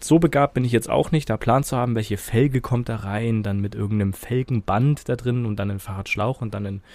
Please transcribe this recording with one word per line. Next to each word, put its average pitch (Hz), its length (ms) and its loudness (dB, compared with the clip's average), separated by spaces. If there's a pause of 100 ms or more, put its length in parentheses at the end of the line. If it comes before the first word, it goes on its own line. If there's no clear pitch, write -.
so 160 180 4
begabt 143 360 4
bin 127 100 2
ich 120 80 0
jetzt 113 160 2
auch 143 240 2
nicht, 156 160 0
da 110 80 0
Plan 123 260 2
zu - 140 -2
haben, 123 180 0
welche 107 220 -2
Felge 131 460 2
kommt 120 260 -2
da 117 80 -4
rein, 107 460 -2
dann 101 180 -2
mit 101 140 -2
irgendeinem 101 400 0
Felgenband 123 960 0
da 127 80 0
drin 123 280 -2
und 107 120 -2
dann 98 140 -2
einen 98 100 -6
Fahrradschlauch 101 600 -4
und 107 140 -6
dann 101 120 -4
einen 98 160 -6 (120)